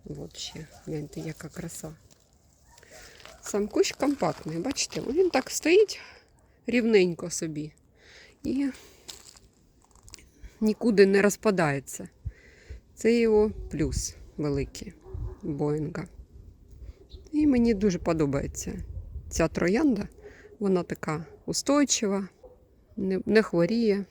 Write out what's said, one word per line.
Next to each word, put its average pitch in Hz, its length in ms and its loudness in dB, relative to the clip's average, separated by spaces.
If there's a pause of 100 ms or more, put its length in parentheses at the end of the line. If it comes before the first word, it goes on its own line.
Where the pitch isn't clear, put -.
От 147 320 -12
ще, 160 300 -12 (180)
гляньте, 151 340 -8
яка 156 300 -12
краса. 160 460 -12 (1500)
Сам 208 260 -2
кущ - 240 0
компактний, 170 640 -4
бачите, - 440 -4
він 339 280 2
так 262 200 -2
стоїть 381 500 2 (680)
рівненько 208 600 4
собі. 151 420 -6 (720)
І... 269 260 -2 (1900)
Нікуди 214 440 6
не 196 160 4
розпадається. 180 880 0 (880)
Це 233 240 2
його 214 320 4 (200)
плюс 147 440 -2 (220)
великий 147 560 -4 (500)
Боїнга. 151 640 -4 (1200)
І 302 160 2
мені 240 260 6
дуже 190 260 2
подобається 156 840 -2 (460)
ця 165 180 2
троянда. 202 600 2 (520)
Вона 190 240 2
така 165 420 -6 (200)
устойчива, 202 840 0 (680)
не, 190 280 -2
не 214 160 6
хворіє. 202 680 2